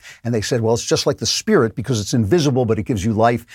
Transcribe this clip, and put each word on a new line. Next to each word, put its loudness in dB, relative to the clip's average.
and -4
they -2
said, -2
'Well, 2
it's -2
just -2
like 0
the -8
spirit 0
because -2
it's -4
invisible, 2
but 0
it -2
gives -4
you 0
life, 2